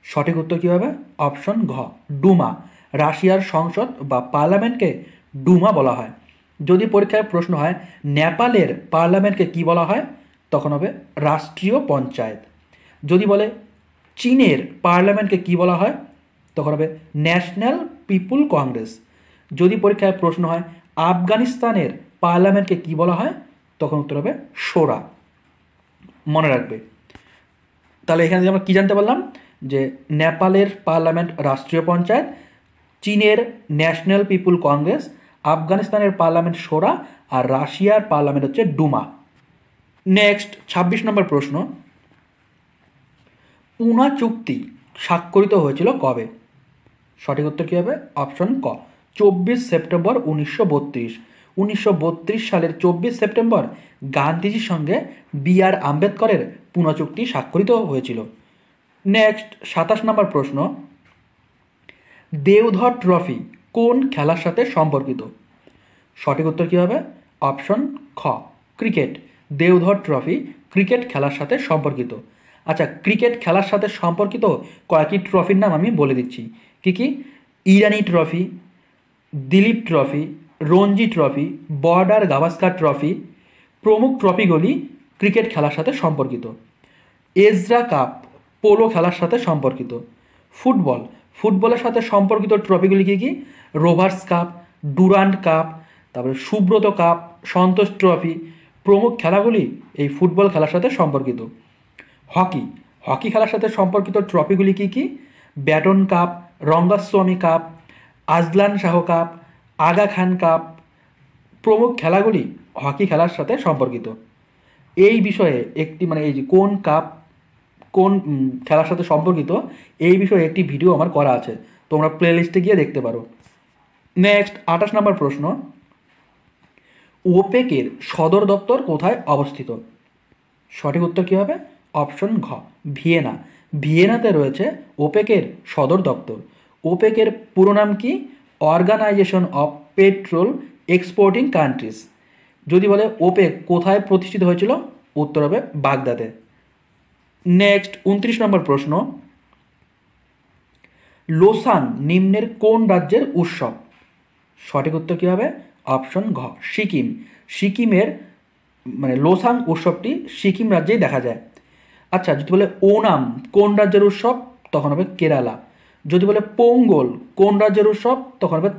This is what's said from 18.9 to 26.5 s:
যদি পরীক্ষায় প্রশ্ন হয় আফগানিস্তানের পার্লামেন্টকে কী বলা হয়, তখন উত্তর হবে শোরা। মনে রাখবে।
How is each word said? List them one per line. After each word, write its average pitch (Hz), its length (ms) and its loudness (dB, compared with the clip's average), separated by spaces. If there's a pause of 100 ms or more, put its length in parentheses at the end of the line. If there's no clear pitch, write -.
যদি 180 220 2
পরীক্ষায় 202 420 0
প্রশ্ন 170 260 0
হয় 165 180 -4 (340)
আফগানিস্তানের 185 960 0 (300)
পার্লামেন্টকে 185 560 2
কী 165 180 -8
বলা 175 200 2
হয়, 240 180 -2 (460)
তখন 151 200 -2
উত্তর 143 180 -6
হবে 175 180 -4 (200)
শোরা। 143 480 -2 (1200)
মনে 151 220 2
রাখবে। 120 320 -2 (1300)